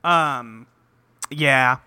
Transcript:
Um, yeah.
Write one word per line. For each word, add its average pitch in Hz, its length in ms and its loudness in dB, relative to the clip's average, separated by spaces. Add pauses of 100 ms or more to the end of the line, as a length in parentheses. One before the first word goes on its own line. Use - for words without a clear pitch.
Um, 131 640 -2 (600)
yeah. 135 580 2